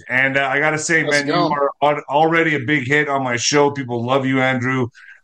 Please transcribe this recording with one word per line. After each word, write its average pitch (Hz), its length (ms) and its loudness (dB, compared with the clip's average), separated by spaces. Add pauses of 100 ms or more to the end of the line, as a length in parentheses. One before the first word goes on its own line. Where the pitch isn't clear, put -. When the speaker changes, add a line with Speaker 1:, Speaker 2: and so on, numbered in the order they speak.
Speaker 1:
And, 131 300 0
uh, 139 100 0
I 135 120 0
gotta 156 180 0
say, 160 240 0
Speaker 2:
How's 147 100 -2
Speaker 1:
man, 143 120 2
Speaker 2:
it - 20 -6
Speaker 1:
you 147 80 -2
Speaker 2:
going? 170 180 2
Speaker 1:
are 143 200 0 (100)
al-, 147 260 2
already 160 460 2
a 143 60 -2
big 135 280 -2
hit 147 220 0
on 139 140 -2
my 123 140 -2
show. 143 340 2
People 120 340 -6
love 131 180 0
you, 135 160 0
Andrew. 131 500 0 (340)